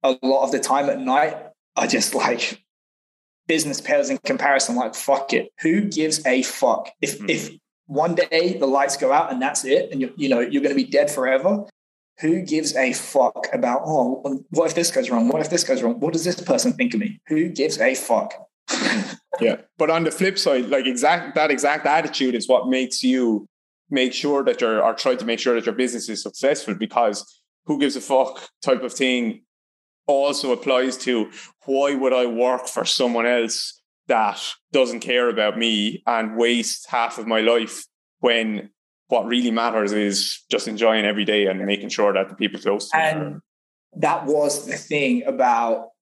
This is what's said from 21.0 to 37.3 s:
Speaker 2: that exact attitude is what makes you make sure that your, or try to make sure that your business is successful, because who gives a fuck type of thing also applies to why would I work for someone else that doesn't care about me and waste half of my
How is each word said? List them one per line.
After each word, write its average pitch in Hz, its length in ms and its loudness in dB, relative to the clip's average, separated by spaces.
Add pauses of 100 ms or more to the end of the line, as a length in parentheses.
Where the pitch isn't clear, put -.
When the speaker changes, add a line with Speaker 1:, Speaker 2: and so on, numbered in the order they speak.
Speaker 2:
that 151 160 2
exact 143 340 0
attitude 143 500 0
is 110 120 -4
what 123 220 4
makes 127 340 -2
you 123 440 2 (420)
make 127 240 0
sure 143 320 0
that 117 160 2
your, 110 200 2
or 113 120 4
try 127 220 0
to 107 100 -8
make 117 140 -2
sure 120 160 2
that 113 100 -2
your 113 100 -2
business 120 320 -2
is 107 160 -8
successful, 131 500 -2
because 107 680 -2 (240)
who 147 120 -2
gives 139 200 0
a - 40 -10
fuck 135 460 0 (160)
type 131 180 0
of 123 120 -8
thing 123 480 -2 (680)
also 143 440 0
applies 127 460 0
to 117 340 -2 (340)
why 139 300 0
would 131 180 0
I 127 120 2
work 123 420 0
for - 180 -4
someone 117 400 0
else 120 560 -2 (260)
that 110 320 0 (320)
doesn't 120 280 2
care 123 300 0
about 107 280 0
me 110 480 -2
and 113 320 -2
waste 117 520 0
half 117 280 -2
of 113 100 -10
my 113 140 2